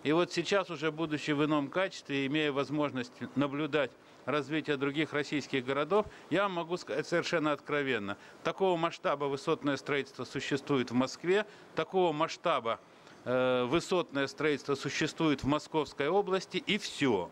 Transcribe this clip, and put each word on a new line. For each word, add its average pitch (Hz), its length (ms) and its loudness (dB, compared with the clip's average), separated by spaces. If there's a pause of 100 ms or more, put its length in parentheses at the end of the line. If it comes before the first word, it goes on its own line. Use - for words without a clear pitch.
И 139 80 0
вот 175 200 2
сейчас, 180 380 0
уже 160 220 -2
будучи 156 400 -2
в 147 120 4
ином 139 260 2
качестве, 143 580 -2
имея 151 240 0
возможность 135 600 -2 (220)
наблюдать 143 560 0 (340)
развитие 143 520 -2
других 143 340 0
российских 139 540 -2
городов, 151 400 2 (240)
я 180 140 2
вам 196 100 0
могу 170 240 -4
сказать 143 300 -6
совершенно 160 440 0
откровенно, 135 640 -2 (280)
такого 180 340 2
масштаба 165 480 -2
высотное 139 500 0
строительство 135 480 -4
существует 135 680 0
в - 20 -6
Москве, 131 520 2 (300)
такого 175 380 2
масштаба, 147 680 0 (460)
э, 127 400 2
высотное 143 600 0
строительство 143 480 0
существует 147 680 0
в 123 40 0
Московской 147 600 0
области, 185 500 0
и - 200 0
всё. 104 540 0